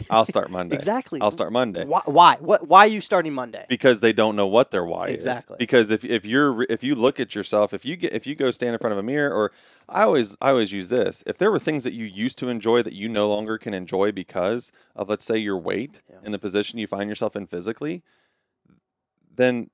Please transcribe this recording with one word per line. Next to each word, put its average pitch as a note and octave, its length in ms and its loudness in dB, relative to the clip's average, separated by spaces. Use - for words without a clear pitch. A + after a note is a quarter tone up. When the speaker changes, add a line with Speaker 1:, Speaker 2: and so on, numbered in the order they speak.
Speaker 1:
"I'll A2 160 4
start - 240 -2
Monday." F2+ 260 -6
Speaker 2:
<laughs> - 40 -6
Exactly. F#3 420 -6
Speaker 1:
"I'll G#2 80 2
start G2+ 220 -4
Monday." A2 340 -2
Speaker 2:
Why, F3 180 0
why? D#3+ 340 8
What, E3 300 0
why F3+ 120 10
are G#3+ 80 10
you G#3+ 120 -4
starting E3+ 320 0
Monday? A2+ 380 -8
Speaker 1:
Because B2 300 4
they A2+ 120 6
don't G#2+ 240 2
know G2+ 100 2
what A2 260 4
their F#2 120 -2
why F2 220 -6
is. F2+ 80 -6
Speaker 2:
Exactly. B2 440 -8
Speaker 1:
Because A#2 320 4
if, A2 140 0
if A2+ 220 -2
you're C3+ 260 2
re-, A#2 160 -4
if A2+ 160 -4
you C#3 120 -2
look B2 220 2
at C3 160 -6
yourself, G#2 380 0
if G2+ 140 -10
you D#3+ 100 -8
get, F3 160 -6
if G#2+ 140 -8
you C#3 80 -10
go C3+ 160 -2
stand A#2 240 -6
in A2+ 40 -6
front A2 140 -4
of G2+ 60 -4
a G2 40 -6
mirror, C#3+ 300 -2
or G2+ 200 0
I - 140 -2
always, C#3 360 2
I C3+ 120 2
always A#2 200 2
use F#2+ 200 -8
this. G#2+ 360 -2
If - 120 -6
there G3+ 120 2
were F#3+ 80 0
things D3 260 -4
that A#2+ 100 -6
you A2+ 100 -10
used G#2 360 -6
to B2 100 -4
enjoy A#2 320 2
that G#2+ 100 -10
you G2+ 160 -8
no G#2 220 2
longer G#2+ 260 -2
can A2 160 -8
enjoy F#2+ 400 -2
because F#2+ 580 -4
of, G2 140 -6
let's G#2 160 -4
say, A2+ 140 0
your G2+ 180 -2
weight F#2+ 540 -6
Speaker 2:
Yeah. - 140 -20
Speaker 1:
and G#2+ 100 -8
the G2 40 -6
position G#2 400 -4
you G#2+ 80 -6
find G2+ 220 -6
yourself G#2 280 -6
in G2+ 100 -10
physically, C#3+ 560 -8
then B2 400 2